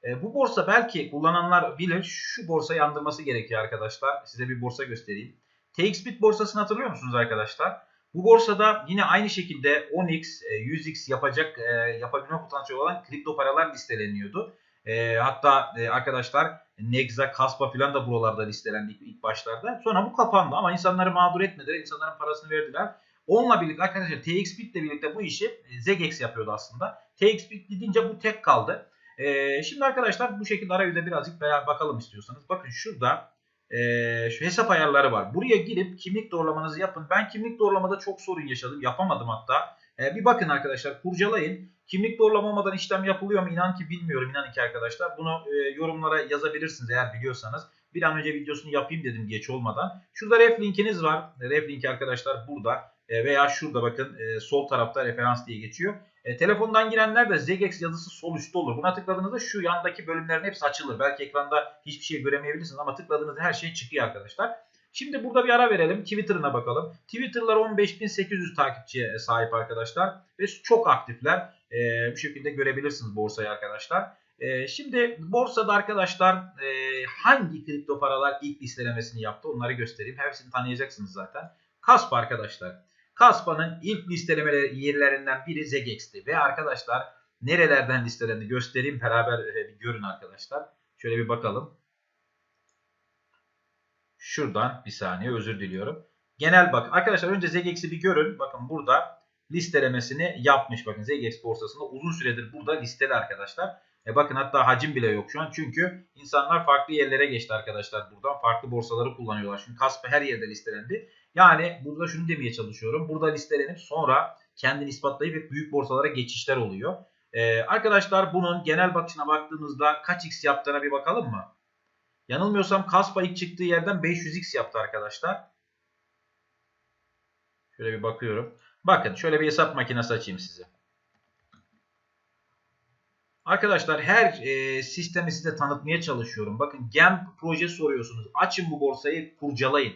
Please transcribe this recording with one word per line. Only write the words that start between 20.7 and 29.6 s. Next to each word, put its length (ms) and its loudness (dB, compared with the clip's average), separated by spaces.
insanları 400 2
mağdur 300 4
etmediler. 380 -4
İnsanların 380 -8
parasını 320 -6
verdiler. 460 -2
Onunla 340 6
birlikte 220 -2
arkadaşlar 380 -4
T 100 -4
X 280 -2
Bit 160 -12
ile 80 -4
birlikte 320 -6
bu 60 -8
işi, 240 -6
e, 360 -10
Zegex 400 0
yapıyordu 300 -6
aslında. 500 -8
T 120 8
X 200 -6
Bit 180 -18
gidince 400 0
bu 100 -10
tek 240 -4
kaldı. 460 2
E, 460 0